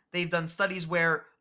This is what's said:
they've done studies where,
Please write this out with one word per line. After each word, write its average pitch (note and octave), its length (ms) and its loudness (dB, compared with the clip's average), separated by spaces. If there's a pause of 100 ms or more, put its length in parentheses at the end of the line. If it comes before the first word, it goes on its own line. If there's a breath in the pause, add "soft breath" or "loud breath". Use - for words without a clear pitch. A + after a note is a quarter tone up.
(120)
they've F3 180 -2
done E3+ 180 0
studies F#3 380 -2
where, E3 400 2 (140)